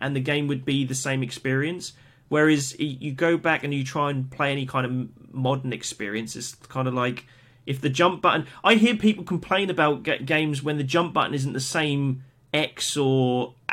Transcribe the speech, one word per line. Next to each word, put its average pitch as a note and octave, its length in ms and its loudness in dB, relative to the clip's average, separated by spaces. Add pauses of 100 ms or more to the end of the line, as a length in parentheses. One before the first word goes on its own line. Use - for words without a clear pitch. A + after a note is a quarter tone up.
and C#3 140 -2
the C3+ 40 0
game D3 280 0
would C3 180 -2
be C#3 180 2
the C3 120 -4
same C3+ 280 -2
experience. C3+ 680 -4 (340)
Whereas D3+ 500 4
y-, C#3+ 220 -4
you C#3+ 140 -6
go E3 240 2
back D#3+ 260 0
and C#3+ 100 -2
you C#3 120 0
try C#3+ 240 0
and C3 200 -2
play C#3 220 -2
any C#3 140 -2
kind C3 200 -2
of B2 60 -2
m-, B2+ 220 -4 (180)
modern C3 400 -2
experience, G#2+ 640 -6
it's - 200 -10 (140)
kinda B2+ 220 -2
like, B2 340 -2 (400)
if C3+ 160 -4
the D3 80 2
jump F3 320 2
button, D#3+ 240 2 (180)
I G#3+ 120 6
hear A3 200 4
people G#3+ 280 2
complain F#3+ 460 -2
about D3+ 340 2
ga-, - 200 -2
games D3+ 380 0
when D3 160 -2
the C#3+ 60 -2
jump E3+ 300 0
button A2+ 200 0
isn't C3+ 200 -2
the B2+ 80 -4
same C#3 640 0 (300)
X - 440 -2
or B2+ 560 2 (200)